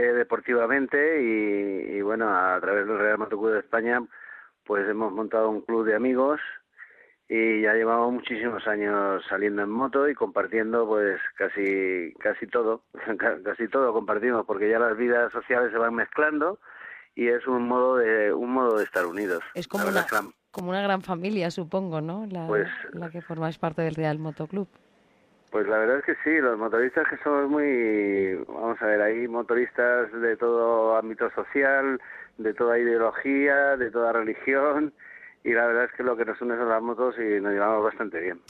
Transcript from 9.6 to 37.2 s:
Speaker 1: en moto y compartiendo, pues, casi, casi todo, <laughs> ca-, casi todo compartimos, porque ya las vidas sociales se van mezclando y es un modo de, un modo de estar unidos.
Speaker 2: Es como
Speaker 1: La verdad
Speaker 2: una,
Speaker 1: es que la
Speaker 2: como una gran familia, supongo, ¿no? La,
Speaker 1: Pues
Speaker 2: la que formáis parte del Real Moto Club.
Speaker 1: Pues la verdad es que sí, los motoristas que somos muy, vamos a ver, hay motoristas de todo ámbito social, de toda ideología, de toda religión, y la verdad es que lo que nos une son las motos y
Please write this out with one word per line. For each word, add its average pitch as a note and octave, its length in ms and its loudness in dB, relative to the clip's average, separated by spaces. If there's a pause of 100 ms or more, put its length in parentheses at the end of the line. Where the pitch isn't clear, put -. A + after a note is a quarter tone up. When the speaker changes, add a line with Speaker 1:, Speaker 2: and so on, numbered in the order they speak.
Speaker 1:
en G2+ 80 -2
moto C3+ 400 0
y C#3 60 -2
compartiendo, A2 720 0
pues, G#2 320 2 (180)
casi, F#2+ 840 -2
casi G#2+ 280 -2
todo, A2+ 340 0 (120)
<laughs> G#2+ 260 -6
ca-, G#2+ 260 2
casi G#2 220 -2
todo C3 260 2
compartimos, G#2+ 540 0
porque G#2 240 0
ya A2+ 80 4
las A2+ 180 2
vidas A#2+ 340 2
sociales A#2+ 400 0
se A2+ 60 -4
van A#2 160 0
mezclando D3+ 640 0 (560)
y A#2+ 140 0
es A#2+ 180 0
un B2 220 0
modo B2+ 300 4
de, A2 360 4
un A#2+ 200 -2
modo B2 260 2
de G2 60 0
estar F2+ 200 0
unidos. F2 380 -4 (100)
Speaker 2:
Es F3+ 140 -8
como G3+ 160 -4
Speaker 1:
La G3 80 0
verdad F#3+ 180 0
Speaker 2:
una, G#3+ 80 0
Speaker 1:
es G#3 60 0
que G3+ 60 -12
la - 40 -20 (160)
Speaker 2:
como F3+ 220 -8
una F#3+ 100 -2
gran G3 220 0
familia, F3+ 480 -2
supongo, E3+ 500 -4
¿no? F3+ 260 -6
La, F3 200 -6
Speaker 1:
Pues - 200 0 (240)
Speaker 2:
la E3+ 200 -10
que E3+ 100 -12
formáis D#3+ 380 -6
parte E3 240 -2
del D#3+ 100 -2
Real D#3 240 -2
Moto D#3 300 -8
Club. F#3+ 200 -6 (840)
Speaker 1:
Pues G#2 160 0
la A2 120 4
verdad A#2 180 4
es C#3+ 80 -6
que E3 80 0 (100)
sí, D#3 160 2
los A#2+ 200 2
motoristas A#2 500 2
que C3+ 140 -6
somos C#3+ 260 2
muy, G#2+ 840 2 (120)
vamos A2+ 320 -4
a A2 60 -2
ver, G#2+ 160 4
hay A2+ 260 0
motoristas A#2+ 840 0
de A2+ 260 0
todo A#2 580 2
ámbito A2 360 -2
social, C3+ 680 0 (380)
de A2 160 -2
toda A#2 240 2
ideología, C#3 1000 2
de B2 140 -2
toda A#2 240 0
religión, C#3 800 0 (500)
y B2 100 0
la A#2 120 2
verdad A#2+ 200 2
es A#2 80 -6
que B2+ 100 -6
lo B2 120 0
que A2+ 100 -2
nos A2 140 -4
une A#2+ 160 -2
son A#2 140 -2
las A2 140 2
motos A#2+ 340 -2
y G#2+ 240 0